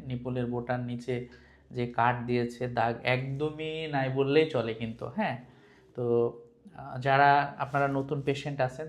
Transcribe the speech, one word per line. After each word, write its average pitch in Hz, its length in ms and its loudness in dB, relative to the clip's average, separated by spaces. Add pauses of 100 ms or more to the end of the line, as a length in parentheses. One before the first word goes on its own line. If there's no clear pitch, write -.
নিপলের 123 380 -4
বোটার 120 340 -4
নিচে 123 480 -4 (440)
যে 120 160 -2
কাট 120 380 2
দিয়েছে, 120 420 -2
দাগ 120 360 0
একদমই 151 840 -2
নাই 135 220 0
বললেই 139 400 4
চলে 113 240 -2
কিন্তু, 113 320 -8 (100)
হ্যাঁ। 147 300 -4 (500)
তো, 120 380 2 (440)
আহ, 135 240 -10
যারা 143 580 6
আপনারা 139 280 0
নতুন 139 340 -2
পেশেন্ট 139 400 -2
আছেন, 143 280 -2